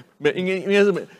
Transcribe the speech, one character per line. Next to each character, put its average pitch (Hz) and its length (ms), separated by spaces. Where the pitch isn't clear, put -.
美， 147 120
应 185 160
该， 190 80
应 180 160
该 202 140
是 202 80
美， 156 100